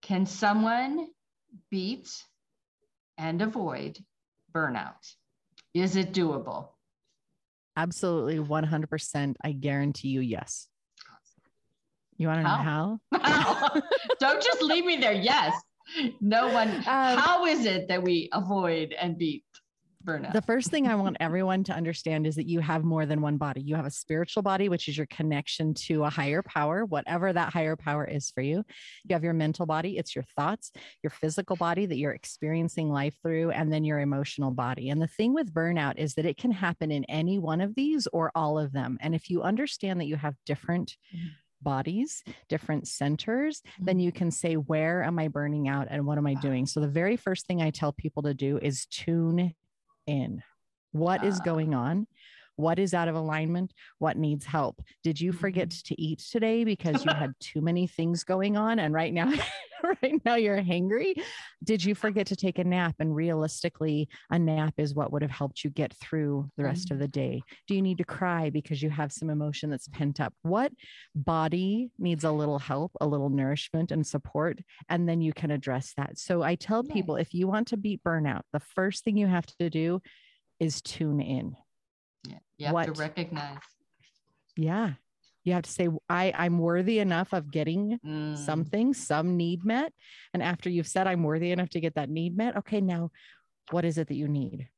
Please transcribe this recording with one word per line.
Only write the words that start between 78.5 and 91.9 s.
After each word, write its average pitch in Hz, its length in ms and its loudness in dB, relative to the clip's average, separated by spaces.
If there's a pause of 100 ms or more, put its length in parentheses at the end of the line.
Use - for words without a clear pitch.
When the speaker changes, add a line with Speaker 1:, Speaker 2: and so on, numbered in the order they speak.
Speaker 2:
the 147 80 -2
first - 440 -2
thing 214 120 0
you 208 120 4
have 180 180 2 (140)
to 175 100 2
do 165 320 0 (580)
is 160 220 -2
tune 147 400 -2
in. 135 340 -4 (720)
Speaker 1:
Yeah, - 120 -16 (180)
you 147 80 -8
have 160 200 2
to 156 60 -2
Speaker 2:
What 151 60 -6
Speaker 1:
recognize. 151 640 -6 (1000)
Speaker 2:
Yeah. 170 360 0 (500)
You 180 100 2
have 175 100 2
to - 80 -12
say, 180 160 0 (220)
"I, 180 260 2
I'm 175 240 4
worthy 185 400 2
enough 185 320 2
of 151 200 -2
getting 196 540 0
Speaker 1:
Mm. 151 320 -4
Speaker 2:
something, 160 560 0
some 170 440 0
need 170 260 0
met." 240 300 0 (400)
And - 100 0
after 175 260 -2
you've 170 200 0
said, 190 180 2
"I'm 175 160 2
worthy 160 280 2
enough 180 180 0
to 175 100 -4
get 160 160 -2